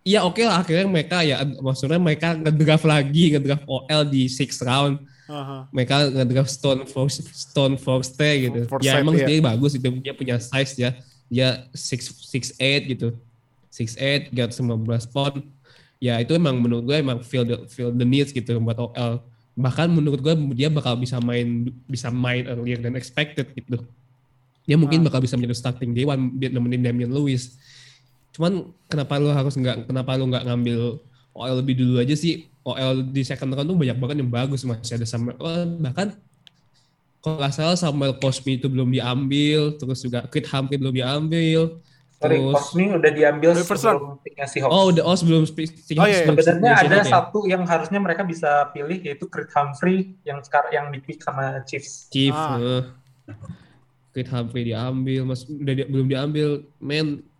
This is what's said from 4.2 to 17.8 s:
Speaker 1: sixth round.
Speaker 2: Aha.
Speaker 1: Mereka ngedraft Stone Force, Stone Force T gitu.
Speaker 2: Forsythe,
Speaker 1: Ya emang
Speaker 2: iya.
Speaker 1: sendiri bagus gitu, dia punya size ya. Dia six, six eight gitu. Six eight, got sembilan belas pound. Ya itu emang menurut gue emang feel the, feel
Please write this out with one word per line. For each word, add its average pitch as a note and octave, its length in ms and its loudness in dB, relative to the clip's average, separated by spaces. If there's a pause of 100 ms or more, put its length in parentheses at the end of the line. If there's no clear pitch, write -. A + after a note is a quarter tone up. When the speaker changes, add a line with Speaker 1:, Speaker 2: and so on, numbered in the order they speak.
Speaker 1:
sixth B2+ 320 -4
round. C#3 400 0 (240)
Speaker 2:
Aha. C3+ 440 -10
Speaker 1:
Mereka C3+ 420 2
ngedraft C3 360 2
Stone C3+ 360 0
Force, C3 400 -4
Stone - 500 -2
Force C3 380 -2
T - 80 -6 (200)
gitu. A#2+ 260 -2
Speaker 2:
Forsythe, C3+ 220 0
Speaker 1:
Ya C3+ 100 4
emang D#3 160 4
Speaker 2:
iya. C#3+ 100 4
Speaker 1:
sendiri D3+ 160 4
bagus C3+ 320 2
gitu, B2+ 240 -2
dia C3 160 -8
punya B2+ 260 -4
size C3+ 380 -4
ya. B2 140 0 (360)
Dia B2+ 220 2 (220)
six, - 360 -8 (180)
six - 320 -6
eight C#3 320 0
gitu. A#2 260 -4 (540)
Six A#2 280 -8
eight, C#3 340 -2
got A#2+ 200 -2
sembilan A#2 300 -2
belas A#2 260 -2
pound. C#3 360 -4 (540)
Ya A#2+ 220 -2
itu A#2+ 140 0
emang D#3+ 240 2
menurut A#2+ 280 0
gue C#3 120 0
emang C3 240 -2
feel B2 240 -2
the, A#2 220 -4
feel A#2+ 240 -6